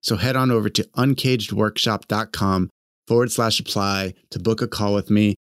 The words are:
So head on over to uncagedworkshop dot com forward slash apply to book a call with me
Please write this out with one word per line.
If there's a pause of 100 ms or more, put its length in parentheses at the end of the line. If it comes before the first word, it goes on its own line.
So
head
on
over
to
uncagedworkshop
dot
com (380)
forward
slash
apply (180)
to
book
a
call
with
me